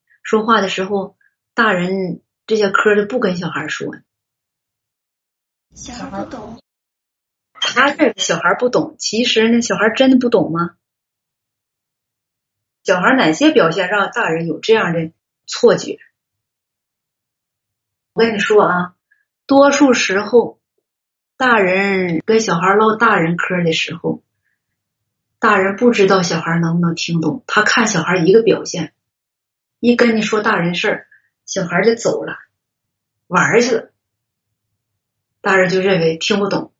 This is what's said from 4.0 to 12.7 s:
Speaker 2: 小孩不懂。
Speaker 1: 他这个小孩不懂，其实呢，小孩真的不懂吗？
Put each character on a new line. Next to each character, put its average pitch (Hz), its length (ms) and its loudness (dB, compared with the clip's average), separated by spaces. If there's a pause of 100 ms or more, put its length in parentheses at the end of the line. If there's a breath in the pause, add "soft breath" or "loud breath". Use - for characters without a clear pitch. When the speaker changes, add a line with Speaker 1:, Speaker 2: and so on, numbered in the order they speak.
Speaker 2:
小 - 220 -18
孩 247 280 -12
不 - 60 -12
懂。 226 320 -16 (1000)
Speaker 1:
他 277 300 0
这 294 220 0
个 - 60 -16
小 170 180 -2
孩 175 200 0
不 247 120 -2
懂， 165 280 -2
其 226 280 -4
实 226 240 2
呢， 233 120 2
小 208 140 -4
孩 208 200 0
真 262 160 4
的 254 60 6
不 240 120 2
懂 156 220 2
吗？ 170 260 -4 (2000)